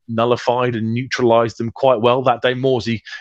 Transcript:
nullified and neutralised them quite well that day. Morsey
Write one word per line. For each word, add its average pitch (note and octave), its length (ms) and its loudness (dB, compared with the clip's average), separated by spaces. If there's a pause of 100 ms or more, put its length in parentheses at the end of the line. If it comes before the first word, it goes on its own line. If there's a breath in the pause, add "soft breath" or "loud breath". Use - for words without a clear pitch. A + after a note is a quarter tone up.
nullified A#2+ 680 0
and A2 180 -2
neutralised A#2 640 0
them A#2 120 -6
quite B2+ 300 2
well A#2+ 220 2
that A#2+ 200 0
day. B2+ 100 0
Morsey B2 480 -2 (200 loud breath)